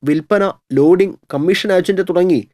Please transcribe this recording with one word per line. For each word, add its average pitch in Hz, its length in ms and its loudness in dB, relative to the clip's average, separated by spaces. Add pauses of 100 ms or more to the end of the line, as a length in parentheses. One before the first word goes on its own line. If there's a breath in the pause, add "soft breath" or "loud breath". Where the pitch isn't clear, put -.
വിൽപ്പന, 160 360 0 (340)
ലോഡിംഗ്, 180 380 2 (160)
കമ്മീഷൻ 175 440 -2
ഏജന്റ് 185 320 0
തുടങ്ങി 175 300 2 (160)